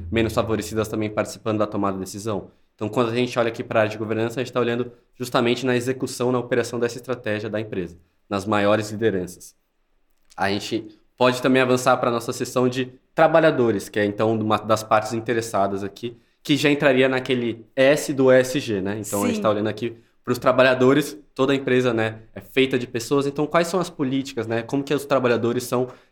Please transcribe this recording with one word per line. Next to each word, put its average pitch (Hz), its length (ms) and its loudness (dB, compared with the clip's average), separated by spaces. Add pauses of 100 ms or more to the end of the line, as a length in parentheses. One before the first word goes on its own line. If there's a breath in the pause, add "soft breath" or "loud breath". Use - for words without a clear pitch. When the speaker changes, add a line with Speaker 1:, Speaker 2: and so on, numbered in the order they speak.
(120)
Speaker 1:
menos 110 220 0
favorecidas 110 540 -2
também 107 220 -4
participando 107 500 -4
da 107 80 0
tomada 101 300 -2
de 95 60 -6
decisão. 98 460 -8 (240 loud breath)
Então, 107 160 -6
quando 117 220 0
a 117 40 -4
gente 123 220 -2
olha 117 120 2
aqui 117 140 -8
pra 113 180 0
área 107 100 0
de 113 60 -10
governança, 110 420 -4
a 127 40 -2
gente 120 100 -12
tá 127 60 -2
olhando 120 320 -2 (220 loud breath)
justamente 123 540 0
na 123 80 2
execução, 127 560 -2
na 127 80 0
operação 120 400 -2
dessa 117 180 -2
estratégia 110 520 -6
da 104 100 -4
empresa, 95 360 -8 (340)
nas 98 160 -2
maiores 107 440 2
lideranças. 101 680 -4 (800)
A 95 140 0
gente 104 380 -4 (300 loud breath)
pode 127 240 2
também 131 200 4
avançar 127 360 4
pra 127 140 0
nossa 117 200 -4
seção 127 380 0
de 127 220 -6 (220)
trabalhadores, 156 760 4
que - 100 -4
é, 104 60 4
então, 110 280 0
uma 107 240 0
das 110 260 0
partes 110 300 0
interessadas 110 720 -2
aqui, 117 320 -10 (280 soft breath)
que 151 120 2
já 139 140 2
entraria 139 400 4
naquele 123 560 -2 (100)
S 147 380 4
do 131 180 6
E 131 80 8
S 127 200 0
G, 107 220 -2
né? 101 240 -4
Então, 101 180 -2
a - 40 2
gente - 100 -2
Speaker 2:
Sim. 214 40 -6
Speaker 1:
tá 110 80 2
olhando 107 180 0
aqui 113 280 -6 (280 loud breath)
pros 120 140 -2
trabalhadores, 127 800 4 (160)
toda 131 200 2
a - 20 2
empresa, 127 380 0
né, 110 260 -2 (160)
é 98 60 -16
feita 135 360 2
de 120 80 -4
pessoas. 135 400 -2
Então, 143 220 -4
quais 170 200 0
são 185 120 0
as 170 100 -4
políticas, 131 560 -4
né? 117 160 -2
Como 139 220 -2
que 139 100 -4
os 139 120 -2
trabalhadores 120 580 0
são 127 240 -2 (240 loud breath)